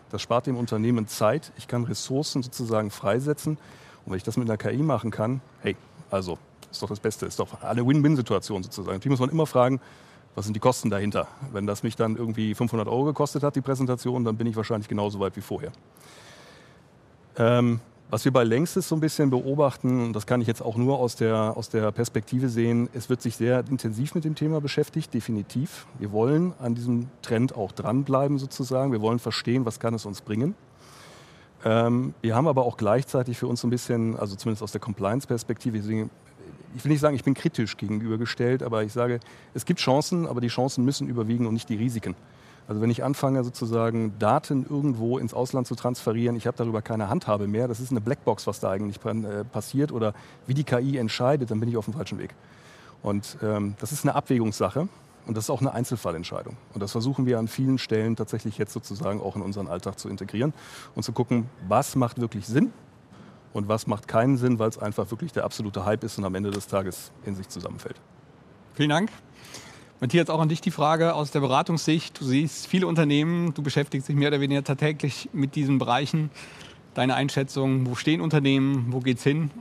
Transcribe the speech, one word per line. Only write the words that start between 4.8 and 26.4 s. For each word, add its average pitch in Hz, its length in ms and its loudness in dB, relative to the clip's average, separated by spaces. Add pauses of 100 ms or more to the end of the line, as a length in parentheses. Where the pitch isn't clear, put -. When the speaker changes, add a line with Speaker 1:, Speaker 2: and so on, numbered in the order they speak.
Speaker 1:
machen 117 280 0
kann, 113 300 -2 (220)
hey, 101 140 -2 (340)
also 92 260 -2 (340)
ist - 120 -12
doch 104 60 -4
das 104 120 -6
Beste, - 240 -2
ist - 140 -8
doch - 240 -4
eine 117 240 0
Win-Win-Situation 127 760 4
sozusagen. 92 340 -6
Natürlich 135 220 0
muss - 20 2
man 127 100 2
immer 160 160 2
fragen, 131 340 4 (540)
was 104 100 -6
sind 107 100 -4
die 104 60 -6
Kosten 123 300 2
dahinter? 101 360 -2 (260)
Wenn 101 140 -4
das 101 160 -2
mich 117 140 -2
dann 110 200 0
irgendwie 110 380 -2
fünfhundert 110 340 0
Euro 120 160 2
gekostet 147 380 0
hat, 143 140 0
die 139 60 -2
Präsentation, 127 640 0
dann 110 100 0
bin 117 100 0
ich 113 80 -2
wahrscheinlich 107 340 -2
genauso 104 300 -2
weit 98 180 -2
wie 101 40 -10
vorher. - 320 -8 (1700)
Ähm, 120 420 4 (280)
was - 160 -2
wir 135 80 4
bei 127 120 6
Lanxess 143 440 2
so 165 60 0
ein 160 60 0
bisschen 151 300 2
beobachten, 127 720 2
und 117 80 -2
das 104 140 -4
kann 123 140 2
ich 113 60 0
jetzt 113 160 -2
auch 117 140 -4
nur 127 220 2
aus 123 180 0
der, 110 400 2
aus 113 140 -8
der 107 200 0
Perspektive 120 580 -2
sehen, 117 440 2
es 120 160 -10
wird 123 140 0
sich 120 120 -2
sehr 123 340 2
intensiv 120 460 -2
mit 165 100 -2
dem 156 120 -2
Thema 156 240 0
beschäftigt, 147 520 -2
definitiv. 117 760 -4 (120)
Wir 101 140 -6
wollen 151 480 4